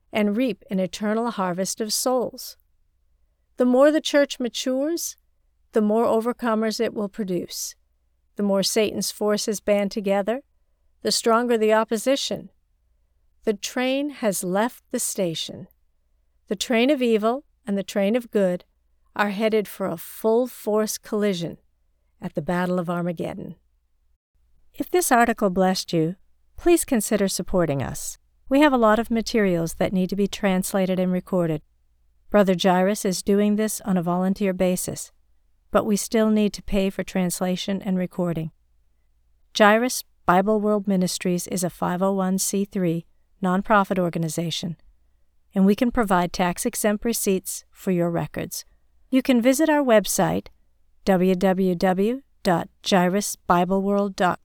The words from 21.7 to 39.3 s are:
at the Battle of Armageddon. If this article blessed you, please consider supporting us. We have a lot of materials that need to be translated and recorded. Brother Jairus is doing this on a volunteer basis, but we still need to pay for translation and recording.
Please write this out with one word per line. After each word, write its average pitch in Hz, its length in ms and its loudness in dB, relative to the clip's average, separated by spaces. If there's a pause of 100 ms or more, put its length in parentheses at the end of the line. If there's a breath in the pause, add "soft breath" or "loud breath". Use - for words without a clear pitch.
at - 140 -10
the 170 60 -4
Battle 180 360 -2
of 170 120 -4
Armageddon. 175 640 -6 (1160)
If - 180 -8
this 359 180 0
article 233 400 4
blessed 185 440 0
you, 165 240 0 (400)
please 339 260 4
consider 202 460 0
supporting 165 520 0
us. - 360 -8 (320)
We 269 100 4
have 294 140 6
a 262 40 2
lot 220 220 6
of 233 100 -4
materials 196 680 0
that - 180 0
need 185 160 0
to 190 80 -4
be 196 100 2
translated 185 720 0
and 185 140 0
recorded. 170 480 -2 (680)
Brother 190 320 4
Jairus 185 440 2
is 185 180 -2
doing 208 320 2
this 214 260 -2
on 190 140 0
a 175 80 0
volunteer 185 480 0
basis, 180 600 -2 (640)
but 202 100 4
we 214 120 0
still 220 320 0
need 214 240 2
to - 100 -14
pay 190 260 0
for 190 140 -8
translation 185 800 -4
and 185 160 -2
recording. 170 520 -4 (1080)